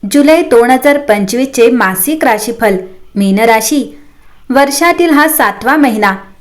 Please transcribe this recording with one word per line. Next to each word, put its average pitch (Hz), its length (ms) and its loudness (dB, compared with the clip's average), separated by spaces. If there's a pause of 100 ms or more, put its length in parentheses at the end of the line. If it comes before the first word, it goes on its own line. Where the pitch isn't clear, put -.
(120)
जुलै 302 300 4
दोन 240 280 2
हजार 285 280 2
पंचवीस 233 500 -2
चे 240 220 2
मासिक 247 540 -2
राशीफल. 220 520 -2 (380)
मीन 196 240 0
राशी, 226 580 0 (540)
वर्षातील 330 600 0
हा 294 180 2
सातवा 247 480 -2
महिना. 214 400 0 (240)